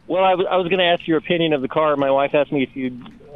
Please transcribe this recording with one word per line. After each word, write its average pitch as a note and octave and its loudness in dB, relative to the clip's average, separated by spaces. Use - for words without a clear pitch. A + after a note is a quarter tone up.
Well, F3+ 0
I F#3+ 4
was, F3+ 0
I F#3 0
was F#3 0
gonna F#3 0
ask F3 0
your E3 2
opinion E3 0
of C#3 -2
the C3 -4
car. D#3 0
My C#3 0
wife C3+ 0
asked C#3+ 2
me D3 -2
if - -6
you B2+ -6